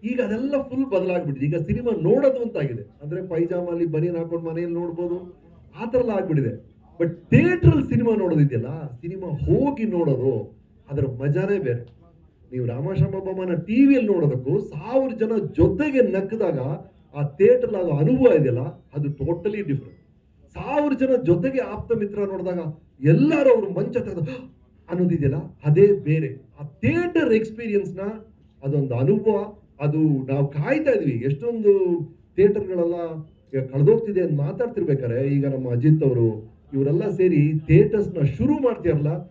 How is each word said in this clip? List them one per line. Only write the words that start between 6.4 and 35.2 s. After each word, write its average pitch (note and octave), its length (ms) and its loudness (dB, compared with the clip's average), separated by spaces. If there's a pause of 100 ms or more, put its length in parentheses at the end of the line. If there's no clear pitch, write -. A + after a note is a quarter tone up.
But E3+ 80 0
ಥಿಯೇಟರ್ E4+ 600 4
ಅಲ್ಲಿ D4 160 2
ಸಿನಿಮಾ A3+ 300 2
ನೋಡೋದಿದೆಯಲ್ಲ, D3 680 0
ಸಿನಿಮಾ E3+ 420 -12
ಹೋಗಿ A3 560 0
ನೋಡೋದು, C3+ 760 -2 (320)
ಅದರ C#3 160 -2
ಮಜಾನೇ D3 520 -2
ಬೇರೆ. A#2+ 220 -4 (720)
ನೀವು B2 140 -4
ರಾಮಶಾಮ D3 440 -2
ಬೊಮ್ಮನ F#3+ 440 -4
ಟಿ A3+ 320 2
ವಿಯಲ್ಲಿ A#3+ 260 4
ನೋಡೋದಕ್ಕೂ C#3+ 480 0
ಸಾವಿರ A#3 580 -4
ಜನ A3 140 -2 (240)
ಜೊತೆಗೆ B3 440 2
ನಕ್ಕಿದಾಗ F#3+ 580 0 (580)
ಆ C#3+ 60 -4
ಥಿಯೇಟರ್ A3 520 4
ಆಗೋ F3 160 -2
ಅನುಭವ A#3 440 4
ಇದೆಯಲ್ಲ, B2 260 2 (340)
ಅದು D3 140 -4
totally F3 500 -4
different. D3+ 340 -6 (560)
ಸಾವಿರ C#4+ 520 -2
ಜನ C4 260 2
ಜೊತೆಗೆ B3+ 340 0
ಆಪ್ತ A3+ 320 -6
ಮಿತ್ರ G#3 260 -4
ನೋಡಿದಾಗ F#3 400 -4 (420)
ಎಲ್ಲರೂ C4+ 540 4
ಅವ್ರು G3+ 160 -2
ಮಂಚ G3+ 260 -4
ತೆಗೆದು G#3+ 580 -8 (360)
ಅನ್ನೋದಿದೆಯಲ್ಲ, D#3 460 0 (280)
ಅದೇ D#3+ 220 6
ಬೇರೆ. D3+ 480 2 (260)
ಆ D3 40 -14
ಥಿಯೇಟರ್ D#4 680 0
ಎಕ್ಸ್‌ಪೀರಿಯನ್ಸ್‌ನ G3+ 680 -2 (640)
ಅದೊಂದು C3+ 300 -2
ಅನುಭವ, G3+ 600 0 (240)
ಅದು D3+ 180 0 (340)
ನಾವು C#3 140 0
ಕಾಯ್ತಾ C#4 440 0
ಇದ್ವಿ. E3+ 220 2
ಎಷ್ಟೊಂದು F#3+ 880 0 (360)
ಥಿಯೇಟರ್‌ಗಳೆಲ್ಲ F#3 580 2 (600)
ಈಗ C3 80 -2
ಕಳ್ದೋಗ್ತಿದೆ F#3+ 580 2
ಅಂತ D3+ 200 0
ಮಾತಾಡ್ತಿರ್ಬೇಕಾರೆ, C#3+ 880 -2